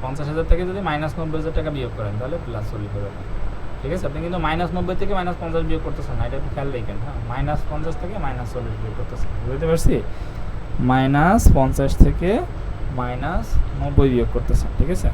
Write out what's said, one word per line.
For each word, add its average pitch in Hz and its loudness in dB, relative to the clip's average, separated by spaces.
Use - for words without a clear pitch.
পঞ্চাশ 139 -6
হাজার 160 -2
থেকে 180 4
যদি 190 -4
মাইনাস 151 -2
নব্বই 160 -4
হাজার 156 -4
টাকা 156 -4
বিয়োগ 123 -4
করেন, 104 -4
তাহলে 131 -4
প্লাস 107 -6
চল্লিশ 104 -6
হাজার 98 -6
টাকা। - -8
ঠিক 139 -4
আছে? 185 -4
আপনি 147 -6
কিন্তু 175 -4
মাইনাস 165 -2
নব্বই 180 -2
থেকে 190 2
মাইনাস 180 -4
পঞ্চাশ 165 -2
বিয়োগ 156 2
করতেছেন 139 -4
না, 113 0
এটা 131 -4
একটু 135 -2
খেয়াল 139 -4
রাখেন, 104 -4
হ্যাঁ? 139 -6
মাইনাস 143 -2
পঞ্চাশ 151 -2
থেকে 175 -6
মাইনাস 127 -4
চল্লিশ 113 -6
বিয়োগ 107 -6
করতেছেন। 113 -2
বুঝতে 139 -2
পারছি? 156 6
মাইনাস 143 4
পঞ্চাশ 135 2
থেকে 170 4
মাইনাস 131 -2
নব্বই 139 6
বিয়োগ 117 2
করতেছেন। - 2
ঠিক 147 4
আছে? - 2